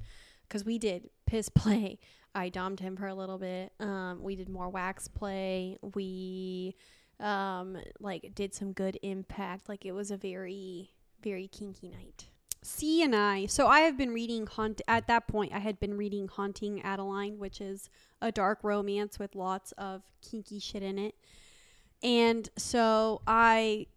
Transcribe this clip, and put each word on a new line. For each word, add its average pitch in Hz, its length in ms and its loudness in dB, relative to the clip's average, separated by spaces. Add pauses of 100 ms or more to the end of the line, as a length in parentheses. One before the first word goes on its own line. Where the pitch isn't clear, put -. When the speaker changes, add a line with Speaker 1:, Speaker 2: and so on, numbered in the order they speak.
(500)
Speaker 1:
'Cause 208 160 -6
we 226 120 0
did 196 300 -2 (180)
piss 220 220 0
<laughs> - 60 0 (340)
play. - 100 -12 (360)
I 185 160 -2
dommed 190 300 -4
him 190 160 -6
for 196 100 -6
a 190 80 -6
little 190 240 -8
bit. 185 420 -6
Um, 190 420 -4
we 196 140 -4
did 185 140 -10
more 185 180 -6
wax 185 400 -6
play. 190 680 -4 (160)
We, 185 800 -6 (440)
um, 190 580 -4 (220)
like, 196 340 -8
did 196 200 -4
some 196 200 -6
good 190 280 -2
impact. 190 680 -8
Like, 202 160 -10
it 180 60 -8
was 202 180 -6
a 202 80 -4
very, 185 720 -10 (300)
very 196 260 -4
kinky 196 400 -12
night. - 400 -18 (340)
Speaker 2:
C 320 400 2
and 254 140 6
I, 202 300 4
so 269 200 4
I 277 140 12
have 320 160 6
been 254 160 0
reading 233 340 -2
Haunt-, 214 400 -4
at 226 200 4
that 233 200 4
point, 208 280 0
I 202 40 -2
had 202 220 -4
been 202 160 -2
reading 202 320 0
Haunting 202 540 -4
Adeline, 196 560 -4
which 196 240 -8
is 196 260 -10 (320)
a 226 100 0
dark 208 320 4
romance 208 560 0
with 202 160 -8
lots 190 380 -4
of 190 300 -10 (180)
kinky 208 380 -12
shit 202 240 -8
in 196 160 -2
it. 208 160 -4 (880)
And 233 540 6
so 220 720 4
I 226 600 6 (100)